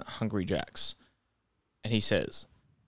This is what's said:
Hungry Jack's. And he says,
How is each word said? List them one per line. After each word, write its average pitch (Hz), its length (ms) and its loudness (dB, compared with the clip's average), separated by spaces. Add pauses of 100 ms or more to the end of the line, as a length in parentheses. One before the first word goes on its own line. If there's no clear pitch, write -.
Hungry 104 380 -2
Jack's. - 520 -2 (880)
And 113 100 0
he 110 80 4
says, - 440 2 (420)